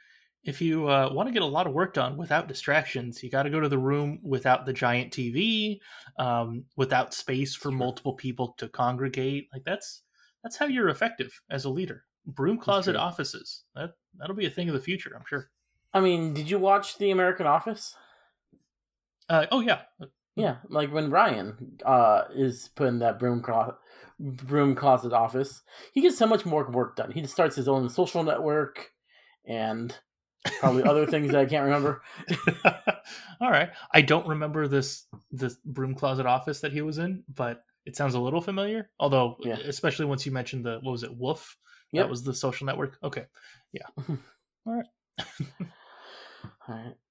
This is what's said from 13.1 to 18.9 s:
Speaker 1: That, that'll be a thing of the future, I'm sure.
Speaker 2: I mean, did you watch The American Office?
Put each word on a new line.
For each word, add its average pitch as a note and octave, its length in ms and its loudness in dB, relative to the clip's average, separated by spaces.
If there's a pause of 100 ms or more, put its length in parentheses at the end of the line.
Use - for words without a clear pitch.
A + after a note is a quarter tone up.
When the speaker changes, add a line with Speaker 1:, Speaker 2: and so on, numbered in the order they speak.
Speaker 1:
That, D#3 180 -10 (220)
that'll F#3 200 -10
be G3+ 100 -4
a D3+ 60 0
thing F3 180 -4
of D3 60 -2
the C3 60 -2
future, - 340 -8
I'm A#2 100 -18
sure. C#3 240 -8 (440)
Speaker 2:
I F#3+ 80 4
mean, E3 320 2
did D3+ 160 -6
you G3 100 0
watch G3 380 2
The G3+ 140 2
American F#3 360 2
Office? G#3 480 0 (1300)